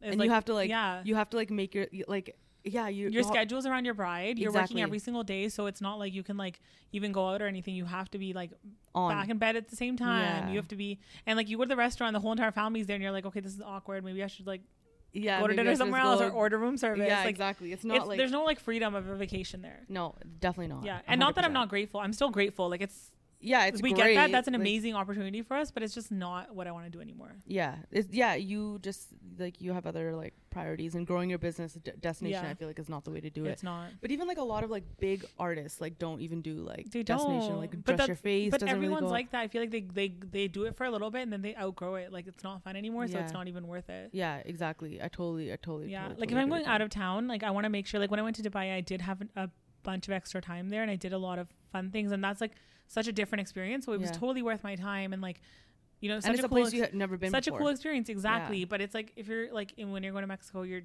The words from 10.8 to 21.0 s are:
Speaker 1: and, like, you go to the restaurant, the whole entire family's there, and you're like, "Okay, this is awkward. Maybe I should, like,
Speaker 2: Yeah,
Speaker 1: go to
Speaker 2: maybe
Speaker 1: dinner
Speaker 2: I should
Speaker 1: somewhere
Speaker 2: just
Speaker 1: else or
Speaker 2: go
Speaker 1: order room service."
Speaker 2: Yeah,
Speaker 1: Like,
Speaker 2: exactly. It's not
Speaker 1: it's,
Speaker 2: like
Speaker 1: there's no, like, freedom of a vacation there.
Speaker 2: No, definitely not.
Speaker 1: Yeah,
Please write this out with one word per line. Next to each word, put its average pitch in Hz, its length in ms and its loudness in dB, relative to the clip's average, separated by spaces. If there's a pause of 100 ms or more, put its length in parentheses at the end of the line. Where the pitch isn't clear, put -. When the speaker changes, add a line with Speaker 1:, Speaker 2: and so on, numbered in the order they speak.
Speaker 1:
and, 220 120 2
like, 220 120 2
you 220 100 -2
go 240 40 2
to 247 60 2
the 262 80 2
restaurant, 240 360 2
the 214 60 2
whole 220 140 2
entire 226 180 4
family's 214 380 0
there, 202 80 0
and 196 80 -4
you're 196 80 0
like, 196 140 -4
"Okay, 196 120 -6
this 190 160 -6
is 202 60 -10
awkward. 196 420 -8
Maybe 190 220 -4
I - 20 -2
should, 190 220 -10
like, 190 140 -6 (500)
Speaker 2:
Yeah, 202 280 2
Speaker 1:
go 208 60 6
to 214 60 6
Speaker 2:
maybe 202 60 6
Speaker 1:
dinner 233 120 6
Speaker 2:
I - 40 8
should 277 40 4
Speaker 1:
somewhere 254 220 4
Speaker 2:
just 262 100 8
Speaker 1:
else 202 120 8
or 196 80 4
Speaker 2:
go 190 60 -4
Speaker 1:
order 214 220 4
room 247 180 2
service." 214 300 2
Speaker 2:
Yeah, 202 140 6
Speaker 1:
Like, 185 80 4
Speaker 2:
exactly. 196 440 -2
It's 190 120 -8
not 226 140 4
Speaker 1:
it's, - 80 4
Speaker 2:
like 214 120 0
Speaker 1:
there's 254 140 4
no, 294 100 2
like, 311 160 2
freedom 226 380 0
of 190 100 -4
a 196 80 -6
vacation 190 480 -6
there. 82 260 -14
Speaker 2:
No, 180 280 -4 (240)
definitely 175 340 0
not. 131 100 -8
Speaker 1:
Yeah, 185 220 -6